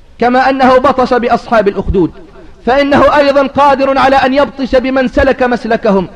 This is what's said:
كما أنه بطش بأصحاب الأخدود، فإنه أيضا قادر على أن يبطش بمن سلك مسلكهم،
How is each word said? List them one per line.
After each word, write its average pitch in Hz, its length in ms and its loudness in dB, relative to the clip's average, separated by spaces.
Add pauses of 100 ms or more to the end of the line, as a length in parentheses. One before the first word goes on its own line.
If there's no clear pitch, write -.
(200)
كما 254 300 2
أنه 262 280 2
بطش 254 360 0
بأصحاب 233 540 0
الأخدود، 185 440 -2 (540)
فإنه 277 520 2
أيضا 277 300 2
قادر 269 500 0
على 269 180 2
أن 262 180 0
يبطش 269 420 -2
بمن 262 320 0
سلك 269 360 0
مسلكهم، 220 720 -2